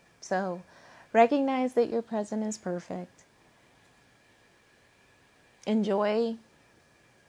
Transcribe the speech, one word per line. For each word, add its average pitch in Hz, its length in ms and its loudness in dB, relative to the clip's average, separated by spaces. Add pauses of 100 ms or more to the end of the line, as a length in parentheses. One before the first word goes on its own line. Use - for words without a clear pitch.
(200)
So 185 400 -4 (540)
recognize 254 580 4
that 240 160 2
your 226 140 -2
present 214 420 -4
is 214 140 -6
perfect. 180 640 -10 (2500)
Enjoy 214 680 0 (920)